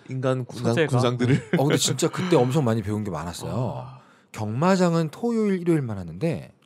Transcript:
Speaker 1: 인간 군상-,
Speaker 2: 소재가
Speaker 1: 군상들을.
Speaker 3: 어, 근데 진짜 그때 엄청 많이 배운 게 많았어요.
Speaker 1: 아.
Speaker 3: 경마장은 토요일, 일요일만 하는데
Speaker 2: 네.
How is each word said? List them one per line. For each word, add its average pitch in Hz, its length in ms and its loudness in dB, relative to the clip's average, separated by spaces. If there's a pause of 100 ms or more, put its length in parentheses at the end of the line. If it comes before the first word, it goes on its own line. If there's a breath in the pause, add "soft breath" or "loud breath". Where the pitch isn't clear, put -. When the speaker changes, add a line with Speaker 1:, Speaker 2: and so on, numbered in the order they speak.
Speaker 1:
인간 131 360 -2
군상-, 117 280 -2
Speaker 2:
소재가 143 180 2
Speaker 1:
군상들을. 123 680 2
Speaker 3:
어, 135 60 2
근데 160 120 4
진짜 - 320 0
그때 175 280 2
엄청 131 280 4
많이 113 180 2
배운 104 220 -4
게 101 60 -6
많았어요. 87 680 -6
Speaker 1:
아. 127 240 -14 (400 loud breath)
Speaker 3:
경마장은 165 680 2
토요일, 214 520 -2
일요일만 147 340 0
하는데 90 320 -6
Speaker 2:
네. 95 240 -6 (140)